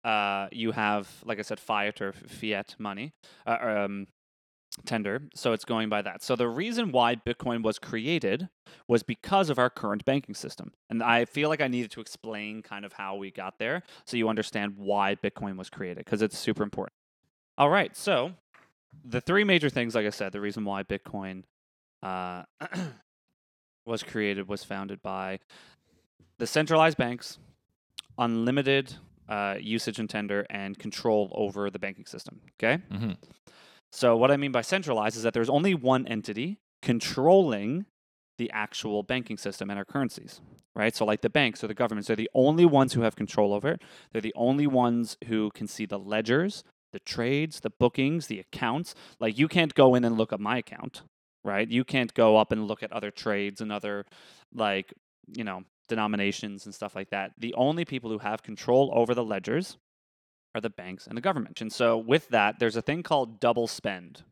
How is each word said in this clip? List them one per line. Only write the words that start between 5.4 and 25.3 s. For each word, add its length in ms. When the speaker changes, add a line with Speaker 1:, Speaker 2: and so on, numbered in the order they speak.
Speaker 1:
it's 120
going 240
by 140
that. 200
So 120
the 120
reason 440
why 240
Bitcoin 480
was 160
created 680
was 160
because 460
of 80
our 120
current 360
banking 300
system. 360
And 120
I 240
feel 240
like 120
I 60
needed 240
to 100
explain 600
kind 240
of 80
how 220
we 160
got 280
there 240
so 120
you 120
understand 480
why 380
Bitcoin 420
was 120
created, 360
'cause 160
it's 160
super 260
important. 300
All 120
right, 280
so 360
the 160
three 240
major 260
things, 260
like 100
I 60
said, 200
the 100
reason 220
why 200
Bitcoin, 600
uh, 400
<clears throat> 1200
was 180
created, 440
was 160
founded 380
by 380